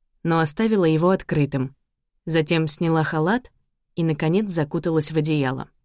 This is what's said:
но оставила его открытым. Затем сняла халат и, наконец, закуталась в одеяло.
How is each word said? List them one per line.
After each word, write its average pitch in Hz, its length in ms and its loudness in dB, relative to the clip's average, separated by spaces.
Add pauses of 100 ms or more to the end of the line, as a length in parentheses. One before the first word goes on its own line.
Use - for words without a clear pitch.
(240)
но 165 160 2
оставила 196 460 2
его 160 240 4
открытым. 143 680 -2 (500)
Затем 160 440 0
сняла 160 340 0
халат 170 480 -2 (440)
и, 170 100 -2
наконец, 165 440 0
закуталась 160 600 -2
в 160 60 -2
одеяло. 147 520 -2 (160)